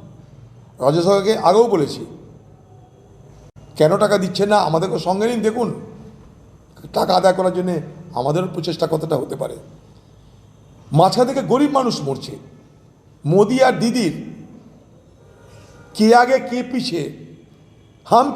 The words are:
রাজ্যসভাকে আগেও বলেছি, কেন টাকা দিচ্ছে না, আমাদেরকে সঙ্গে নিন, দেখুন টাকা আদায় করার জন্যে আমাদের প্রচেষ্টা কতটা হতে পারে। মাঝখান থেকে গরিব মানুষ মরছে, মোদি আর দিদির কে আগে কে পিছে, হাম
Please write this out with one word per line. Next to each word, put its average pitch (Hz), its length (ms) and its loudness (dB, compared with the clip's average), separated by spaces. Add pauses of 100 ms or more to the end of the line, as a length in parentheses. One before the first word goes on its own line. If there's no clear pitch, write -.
(800)
রাজ্যসভাকে 185 580 2
আগেও 196 280 4
বলেছি, 180 360 -2 (1700)
কেন 156 200 4
টাকা 202 220 2
দিচ্ছে 185 280 -2
না, 208 100 2
আমাদেরকে 170 420 0
সঙ্গে 190 280 -2
নিন, 240 140 -2
দেখুন 220 280 -2 (1200)
টাকা - 220 0
আদায় 185 200 4
করার 185 200 -2
জন্যে 180 220 -4 (380)
আমাদের 147 280 -2 (120)
প্রচেষ্টা 165 360 -4
কতটা 156 260 -2
হতে 135 200 -6
পারে। - 200 -8 (1400)
মাঝখান 185 340 4
থেকে 262 160 -4
গরিব 262 280 0
মানুষ 262 320 -2
মরছে, 135 320 -10 (880)
মোদি 202 380 2
আর 254 100 4
দিদির 220 420 -2 (1800)
কে 220 200 4
আগে 247 240 4
কে 247 240 -6
পিছে, 170 380 -6 (1040)
হাম 240 320 4